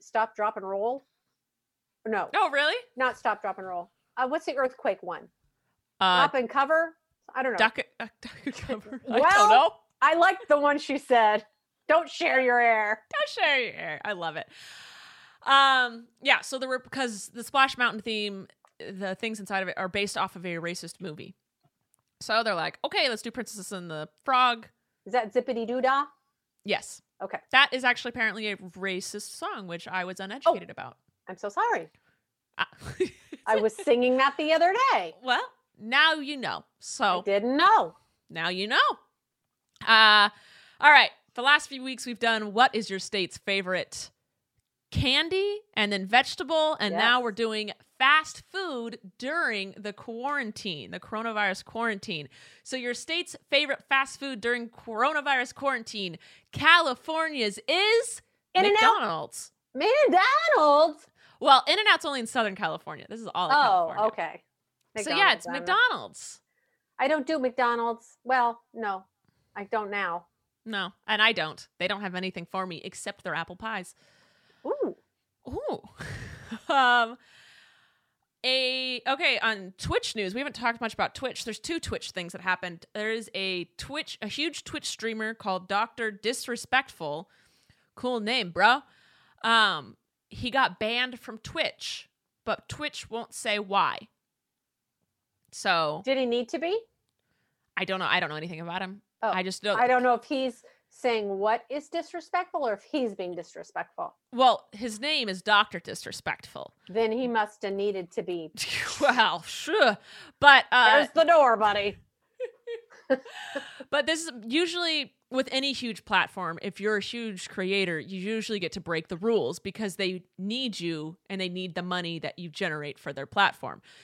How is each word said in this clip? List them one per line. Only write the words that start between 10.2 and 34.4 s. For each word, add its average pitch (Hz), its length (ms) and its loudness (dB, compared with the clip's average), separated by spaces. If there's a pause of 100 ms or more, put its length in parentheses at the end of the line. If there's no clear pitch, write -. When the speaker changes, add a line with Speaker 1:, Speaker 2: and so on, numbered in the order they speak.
Speaker 1:
the 294 100 8
one 285 200 4
she 285 200 -4
said. 220 460 4 (440)
Don't 311 200 4
share 262 320 2
your 240 200 4
air. 220 420 2 (100)
Speaker 2:
Don't 587 160 0
share 320 320 2
your 220 140 -4
air. 160 300 -8
I 208 80 -4
love 165 240 -6
it. - 100 -8 (960)
Um, 254 640 4 (160)
yeah, 262 180 4
so - 180 -8
there 262 100 -6
were, 254 120 -4
'cause 240 500 -6
the 233 140 -14
Splash 269 340 2
Mountain 220 240 0
theme, 208 460 -6 (300)
the 190 360 -8
things 220 260 -8
inside 190 220 -4
of 180 60 -6
it - 100 -8
are 185 100 -4
based 202 300 -4
off 190 180 -4
of 175 80 -16
a 175 120 -6
racist 170 440 -10
movie. 165 340 -14 (840)
So 226 220 0
they're 220 120 0
like, 160 300 -4
"Okay, 320 240 0
let's 226 140 -4
do 233 80 -8
Princess 214 420 -10
and 175 180 -10
the 156 180 -8 (160)
Frog." 247 440 2 (380)
Speaker 1:
Is 196 60 -10
that 220 200 0
Zippity 240 340 -2
Doo 247 140 -2
Dah? 269 260 2 (580)
Speaker 2:
Yes. - 360 -6 (220)
Speaker 1:
Okay. - 160 -10 (120)
Speaker 2:
That 269 220 6
is 254 120 -6
actually 247 260 0
apparently 220 380 -4
a 202 80 -6
racist 190 800 -8
song, 330 300 -10
which 170 220 -12
I 185 160 -4
was 185 160 -10
uneducated 214 500 -2
Speaker 1:
Oh. - 20 -18
Speaker 2:
about. - 260 -14 (300)
Speaker 1:
I'm 185 100 -12
so 208 100 -8
sorry. 294 400 -2 (680)
Speaker 2:
Ah. - 120 -4 (380)
<laughs> - 400 -16
Speaker 1:
I 220 100 2
was 214 180 0
singing 254 440 2
that 277 180 2
the 311 160 0